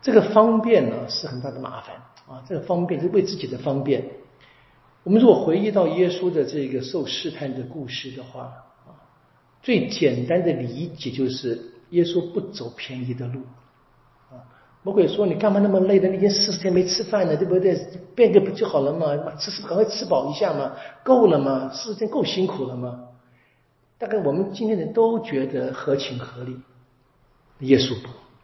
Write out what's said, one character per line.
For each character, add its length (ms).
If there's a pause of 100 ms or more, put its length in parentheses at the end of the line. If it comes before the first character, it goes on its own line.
这 100
个 100
方 400
便 300
呢 180
是 160
很 160
大 80
的 100
麻 220
烦 140 (320)
啊， 200
这 60
个 80
方 240
便 160
是 60
为 160
自 120
己 120
的 100
方 260
便。 220 (1000)
我 80
们 100
如 60
果 180
回 140
忆 120
到 160
耶 220
稣 220
的 120
这 240
个 140
受 240
试 240
探 240
的 80
故 260
事 240
的 120
话 180 (460)
啊， 20 (720)
最 260
简 380
单 180
的 80
理 360
解 240
就 180
是 440 (180)
耶 120
稣 300
不 80
走 340
便 320
宜 60
的 140
路 140 (920)
啊。 100 (400)
魔 100
鬼 160
说 200
：“你 80
干 180
嘛 60
那 100
么 120
累 180
的？ 100
你 80
已 20
经 80
四 240
十 80
天 140
没 100
吃 200
饭 240
了， 100
对 100
不 120
对？ 160 (400)
变 160
个 100
不 80
就 180
好 120
了 140
嘛？ 220 (220)
吃， 240
赶 140
快 100
吃 200
饱 260
一 20
下 200
嘛， 200 (300)
够 240
了 100
嘛？ 340
四 220
十 60
天 100
够 140
辛 240
苦 180
了 100
嘛？” 280 (960)
大 80
概 100
我 140
们 220
今 140
天 80
人 160
都 280
觉 260
得 260
合 240
情 220
合 260
理， 160 (1000)
耶 180
稣 240
不 80 (340)